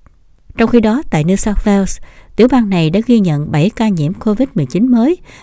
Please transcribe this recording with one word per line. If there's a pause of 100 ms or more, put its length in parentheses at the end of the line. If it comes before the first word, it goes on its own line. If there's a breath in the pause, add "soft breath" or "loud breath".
(580)
Trong
khi
đó,
tại
New
South
Wales, (340 soft breath)
tiểu
bang
này
đã
ghi
nhận
bảy
ca
nhiễm
covid
mười
chín
mới, (260 loud breath)